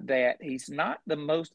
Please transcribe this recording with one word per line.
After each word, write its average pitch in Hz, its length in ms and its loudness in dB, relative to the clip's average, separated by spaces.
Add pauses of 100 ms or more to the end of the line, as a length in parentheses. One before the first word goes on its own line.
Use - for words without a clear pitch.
that 127 360 4
he's 131 280 -6
not 156 360 -2
the 160 100 0
most 156 400 0